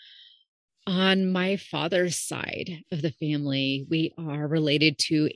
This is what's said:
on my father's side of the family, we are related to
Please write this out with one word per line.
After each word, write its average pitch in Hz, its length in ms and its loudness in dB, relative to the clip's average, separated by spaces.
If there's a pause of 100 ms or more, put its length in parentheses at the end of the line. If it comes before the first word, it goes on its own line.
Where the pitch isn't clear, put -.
(840)
on 190 460 2
my 185 240 0
father's 175 640 0
side - 720 -8
of 160 100 -4
the 139 100 0
family, 139 800 -2
we 160 280 0
are 147 280 -6
related 151 520 4
to 151 380 2